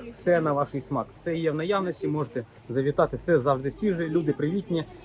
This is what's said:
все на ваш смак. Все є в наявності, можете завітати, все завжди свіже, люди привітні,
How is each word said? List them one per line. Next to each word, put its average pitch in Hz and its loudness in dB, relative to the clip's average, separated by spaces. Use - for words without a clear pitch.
все 175 4
на 156 2
ваш 143 0
смак. 131 -4
Все 165 -4
є 165 0
в 147 0
наявності, 180 -2
можете 139 -2
завітати, 139 2
все 165 4
завжди 135 2
свіже, 175 0
люди 156 2
привітні, 165 -2